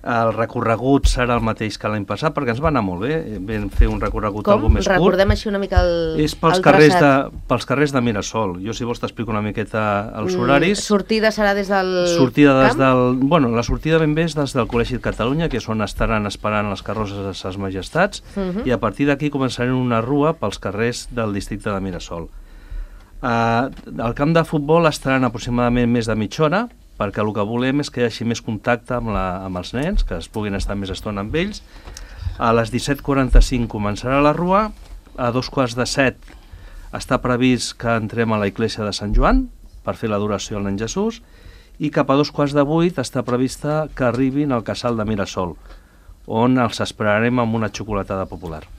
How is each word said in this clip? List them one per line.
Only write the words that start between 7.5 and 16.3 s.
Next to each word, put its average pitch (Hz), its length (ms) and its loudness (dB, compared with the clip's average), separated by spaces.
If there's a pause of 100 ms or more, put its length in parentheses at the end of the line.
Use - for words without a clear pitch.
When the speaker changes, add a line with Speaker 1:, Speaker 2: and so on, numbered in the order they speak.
Speaker 1:
carrers 139 260 0
de 131 80 2
Mirasol. 104 540 -2 (100)
Jo, 110 80 -6
si 123 120 -6
vols, 117 140 -4
t'explico 113 320 -6
una 107 120 0
miqueta 107 760 -2
els - 200 -2
Speaker 2:
Mm, 120 40 -2
Speaker 1:
horaris. 143 400 4
Speaker 2:
sortida 208 480 0
serà 208 260 2
des 202 140 -4
del 185 380 0 (100)
Speaker 1:
Sortida 135 460 6
des 135 120 6
Speaker 2:
camp? 139 60 -2
Speaker 1:
del, 127 480 4
bueno, 147 220 4
la 117 120 0
sortida 160 360 0
ben 151 160 2
bé 165 100 0
és 156 100 -4
des 143 200 -4
del 120 120 2
Col·legi 117 300 0
de - 40 -4
Catalunya, 139 500 0
que 127 80 -2
és 104 100 -6
on 110 140 -2
estaran 107 440 0
esperant 107 440 -2